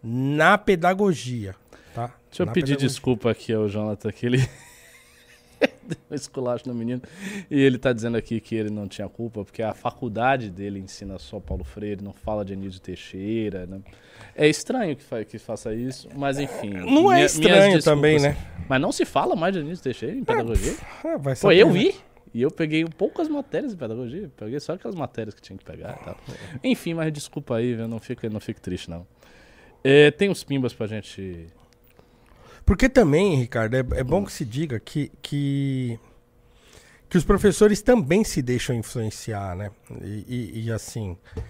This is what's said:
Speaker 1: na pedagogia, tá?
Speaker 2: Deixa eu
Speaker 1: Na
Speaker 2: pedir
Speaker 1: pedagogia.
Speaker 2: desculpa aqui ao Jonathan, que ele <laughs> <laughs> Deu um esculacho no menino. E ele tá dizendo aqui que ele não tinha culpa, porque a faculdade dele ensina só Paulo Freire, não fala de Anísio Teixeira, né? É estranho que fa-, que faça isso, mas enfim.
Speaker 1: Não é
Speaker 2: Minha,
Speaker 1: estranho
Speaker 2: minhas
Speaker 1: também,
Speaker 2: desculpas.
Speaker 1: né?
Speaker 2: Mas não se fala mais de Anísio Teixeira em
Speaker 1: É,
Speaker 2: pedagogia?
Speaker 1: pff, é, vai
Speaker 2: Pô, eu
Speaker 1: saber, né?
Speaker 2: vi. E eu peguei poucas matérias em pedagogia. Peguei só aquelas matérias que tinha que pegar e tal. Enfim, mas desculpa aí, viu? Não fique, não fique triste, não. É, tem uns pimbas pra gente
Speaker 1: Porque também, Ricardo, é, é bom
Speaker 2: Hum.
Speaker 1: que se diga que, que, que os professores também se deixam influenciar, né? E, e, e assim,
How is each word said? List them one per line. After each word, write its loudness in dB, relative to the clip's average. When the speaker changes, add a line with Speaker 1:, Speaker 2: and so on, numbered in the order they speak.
Speaker 1:
na 2
pedagogia, 0
tá? -8
Speaker 2:
Deixa -6
eu 0
Speaker 1:
Na -6
Speaker 2:
pedir 0
Speaker 1:
pedagogia. 2
Speaker 2:
desculpa 0
aqui -4
ao 2
Jonathan, -4
que -6
ele 2
<laughs> 0
<laughs> -8
Deu -
um -6
esculacho -6
no -8
menino. -4
E 0
ele 6
tá 0
dizendo -2
aqui -4
que -8
ele -4
não -8
tinha -10
culpa, -10
porque -12
a -4
faculdade -2
dele -8
ensina -14
só -14
Paulo -8
Freire, -8
não -12
fala -6
de -8
Anísio -10
Teixeira, -6
né? -12
É 4
estranho 0
que -14
fa-, -8
que -16
faça -8
isso, -8
mas -2
enfim. -6
Speaker 1:
Não 4
é 8
Speaker 2:
Minha, 8
Speaker 1:
estranho 8
Speaker 2:
minhas 6
Speaker 1:
também, 6
Speaker 2:
desculpas. 2
Speaker 1:
né? -10
Speaker 2:
Mas 2
não 0
se 0
fala 0
mais 0
de -2
Anísio -8
Teixeira -4
em -6
Speaker 1:
É, -8
Speaker 2:
pedagogia? 0
Speaker 1:
pff, -12
é, -2
vai -2
Speaker 2:
Pô, 6
eu 10
Speaker 1:
saber, 4
né? 4
Speaker 2:
vi. -4
E -4
eu 2
peguei -2
poucas -4
matérias -4
em -14
pedagogia. -8
Peguei -8
só -6
aquelas -10
matérias -8
que -20
tinha -18
que -20
pegar -14
e -18
tal. -14
Enfim, -2
mas -2
desculpa -8
aí, -2
viu? -6
Não -8
fique, -8
não -6
fique -10
triste, -8
não. -12
É, 8
tem 0
uns -4
pimbas -2
pra -6
gente -10
Speaker 1:
Porque 6
também, 6
Ricardo, 0
é, 2
é -2
bom 0
Speaker 2:
Hum. -2
Speaker 1:
que -10
se -8
diga -4
que, -6
que, -2
que 4
os 4
professores 4
também 4
se -4
deixam -2
influenciar, -6
né? -10
E, -10
e, -8
e -4
assim, -8